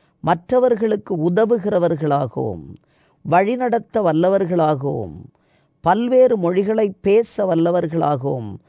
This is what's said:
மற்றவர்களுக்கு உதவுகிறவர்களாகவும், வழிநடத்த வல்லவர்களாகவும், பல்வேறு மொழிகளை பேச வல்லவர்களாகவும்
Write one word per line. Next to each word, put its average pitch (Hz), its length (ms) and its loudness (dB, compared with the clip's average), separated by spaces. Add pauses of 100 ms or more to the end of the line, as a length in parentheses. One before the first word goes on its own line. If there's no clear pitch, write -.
(200)
மற்றவர்களுக்கு 208 1080 0
உதவுகிறவர்களாகவும், 151 1400 -2 (480)
வழிநடத்த 220 800 0
வல்லவர்களாகவும், 156 1120 0 (640)
பல்வேறு 240 560 2
மொழிகளை 196 540 0
பேச 202 640 0
வல்லவர்களாகவும் 147 1040 -2 (120)